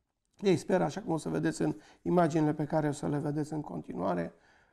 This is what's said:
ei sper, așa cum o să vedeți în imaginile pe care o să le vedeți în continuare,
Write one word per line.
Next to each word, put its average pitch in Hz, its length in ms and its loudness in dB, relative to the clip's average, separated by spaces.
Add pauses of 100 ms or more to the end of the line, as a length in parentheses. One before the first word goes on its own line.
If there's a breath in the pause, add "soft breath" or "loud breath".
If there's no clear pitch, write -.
(400)
ei 180 180 4
sper, 185 240 2
așa 165 200 -2
cum 180 120 -4
o 160 40 0
să 156 120 -6
vedeți 156 320 0
în 151 140 2 (260 loud breath)
imaginile 160 520 4
pe 151 100 -4
care 151 240 0
o 147 40 2
să 143 160 -6
le 147 100 -2
vedeți 147 360 -4
în 151 80 -4
continuare, - 720 -4 (400 soft breath)